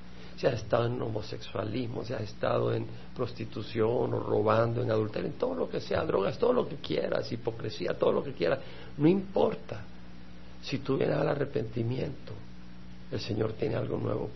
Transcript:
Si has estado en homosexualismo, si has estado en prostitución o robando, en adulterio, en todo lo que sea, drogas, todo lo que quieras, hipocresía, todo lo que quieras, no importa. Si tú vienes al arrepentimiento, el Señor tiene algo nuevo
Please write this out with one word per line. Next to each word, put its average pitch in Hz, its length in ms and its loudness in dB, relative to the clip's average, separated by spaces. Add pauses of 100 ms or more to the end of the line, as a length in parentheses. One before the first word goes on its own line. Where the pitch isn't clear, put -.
(360)
Si 180 100 2
has 135 80 4
estado 117 320 2
en 123 140 0
homosexualismo, 110 1040 -4
si 120 80 -6
has 117 100 -4
estado 120 520 0
en 113 100 0 (320)
prostitución 117 960 0
o 110 80 2
robando, 113 640 4
en 113 80 2
adulterio, 110 380 2
en - 100 -6
todo 254 160 0
lo - 160 -2
que - 100 -2
sea, 175 240 0
drogas, 185 320 2
todo 233 160 6
lo 240 160 2
que 147 80 -6
quieras, - 560 0
hipocresía, 117 600 -4
todo - 180 4
lo 104 120 2
que 135 80 -6
quieras, 151 260 2 (400)
no 147 100 8
importa. - 760 2 (760)
Si - 180 -2
tú 135 200 2
vienes - 180 4
al - 120 4
arrepentimiento, 123 1040 -2 (760)
el 113 100 -2
Señor 110 320 0
tiene 117 240 0
algo - 200 0
nuevo - 400 0